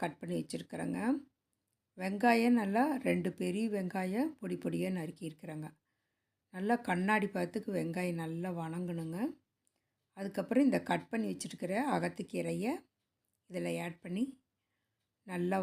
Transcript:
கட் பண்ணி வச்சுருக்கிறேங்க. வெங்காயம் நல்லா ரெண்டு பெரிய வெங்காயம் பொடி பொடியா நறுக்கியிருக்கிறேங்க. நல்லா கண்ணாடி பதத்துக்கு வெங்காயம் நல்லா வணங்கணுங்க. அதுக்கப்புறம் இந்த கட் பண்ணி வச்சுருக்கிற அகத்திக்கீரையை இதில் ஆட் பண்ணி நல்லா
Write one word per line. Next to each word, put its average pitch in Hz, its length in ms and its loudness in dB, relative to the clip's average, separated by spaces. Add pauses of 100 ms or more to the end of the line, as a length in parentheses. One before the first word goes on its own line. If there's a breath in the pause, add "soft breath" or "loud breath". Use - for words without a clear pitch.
கட் 165 160 -4
பண்ணி 175 200 -4
வச்சுருக்கிறேங்க. 170 600 -4 (1040)
வெங்காயம் 233 600 4
நல்லா 208 220 4 (240)
ரெண்டு 175 220 2 (100)
பெரிய 185 340 0
வெங்காயம் 190 560 0 (100)
பொடி 180 220 -4
பொடியா 170 280 -2 (100)
நறுக்கியிருக்கிறேங்க. 156 680 -8 (840)
நல்லா 202 220 2 (120)
கண்ணாடி 202 460 4
பதத்துக்கு 180 460 -2
வெங்காயம் 165 440 -2
நல்லா 165 260 -4 (120)
வணங்கணுங்க. 165 580 -4 (1000)
அதுக்கப்புறம் 202 480 2
இந்த 175 120 4 (120)
கட் 170 200 0
பண்ணி 220 200 0
வச்சுருக்கிற 180 440 -4 (200)
அகத்திக்கீரையை 170 760 -2 (800)
இதில் 175 200 -4 (160)
ஆட் 170 200 -8
பண்ணி 185 180 -2 (1040)
நல்லா 180 360 0